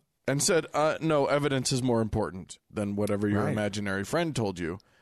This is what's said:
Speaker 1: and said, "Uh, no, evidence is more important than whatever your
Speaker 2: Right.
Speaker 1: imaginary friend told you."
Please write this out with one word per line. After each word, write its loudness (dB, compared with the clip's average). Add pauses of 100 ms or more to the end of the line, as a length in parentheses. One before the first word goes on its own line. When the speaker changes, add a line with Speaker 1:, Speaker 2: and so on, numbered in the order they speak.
(260)
Speaker 1:
and 0
said, 2
"Uh, 2
no, 2
evidence 2
is 0
more 2
important -4 (120)
than -4
whatever 0
your 2
Speaker 2:
Right. 0
Speaker 1:
imaginary -2
friend -2
told -2
you." -4 (240)